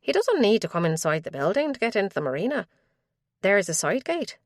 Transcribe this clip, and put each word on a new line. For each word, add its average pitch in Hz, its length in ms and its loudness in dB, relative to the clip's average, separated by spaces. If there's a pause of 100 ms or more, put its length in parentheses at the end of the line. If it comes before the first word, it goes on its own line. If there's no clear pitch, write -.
he - 120 -4
doesn't 403 280 2
need 220 220 4
to 175 60 -6
come 170 160 -2
inside 160 400 0
the - 60 -8
building 202 420 0
to 254 80 -8
get 233 160 -2
into 196 180 0
the - 60 -2
marina. 165 480 -4 (720)
There's 196 260 2
a 165 60 -4
side 180 300 0
gate. 330 420 -4